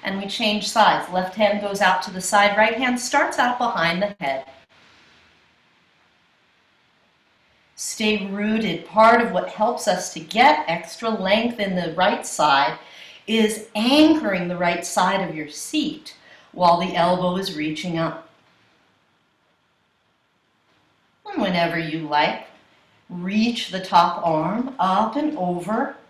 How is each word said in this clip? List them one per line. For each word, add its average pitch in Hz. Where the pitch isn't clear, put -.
And 196
we 196
change 214
sides. 180
Left 185
hand 208
goes 196
out 190
to 202
the 185
side. 202
Right 226
hand 247
starts 294
out 247
behind 180
the 202
head. 135
Stay 214
rooted. 202
Part 226
of 185
what 180
helps 226
us 180
to 170
get 233
extra 165
length 220
in 190
the 165
right 196
side 147
is 214
anchoring 247
the 180
right 175
side 190
of 160
your 151
seat -
while 170
the 185
elbow 180
is 190
reaching 156
up. 160
And 392
whenever 170
you 160
like, 147
reach 208
the 185
top 175
arm 170
up 196
and 302
over. 180